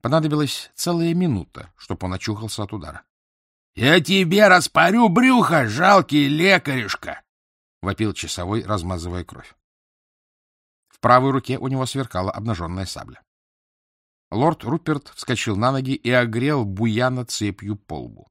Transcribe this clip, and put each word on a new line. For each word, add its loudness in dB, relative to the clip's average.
Понадобилась -2
целая -2
минута, -2
чтоб -10
он -4
очухался -8
от -10
удара. -12
«Я 4
тебе 4
распорю 4
брюхо, 4
жалкий 4
лекарюшка!» -2
вопил -2
часовой, -6
размазывая -4
кровь. -20
В -20
правой 6
руке -2
у -6
него -2
сверкала -6
обнажённая -6
сабля. -14
Лорд 0
Руперт -4
вскочил -4
на 0
ноги -2
и -4
огрел 0
Буяна -2
цепью -6
по -12
лбу. -16